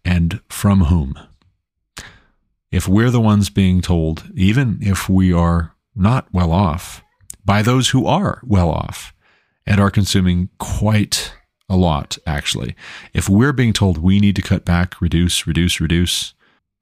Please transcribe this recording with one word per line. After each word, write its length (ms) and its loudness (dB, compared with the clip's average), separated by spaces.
and 420 0
from 380 2
whom? 340 0
If 160 -2
we're 220 2
the 100 2
ones 300 2
being 320 2
told, 540 -2
even 460 0
if 280 -4
we 240 2
are 420 0
not 360 0
well 200 0
off, 520 -2
by 180 0
those 280 0
who 160 0
are 400 -2
well 240 2
off 440 -6
and 160 2
are 80 2
consuming 600 0
quite 760 -2
a 80 -2
lot, 500 0
actually. 500 -6
If 160 -4
we're 240 4
being 200 0
told 240 0
we 220 2
need 160 2
to 60 -2
cut 240 -4
back, 360 -2
reduce, 440 0
reduce, 340 -2
reduce, 540 -2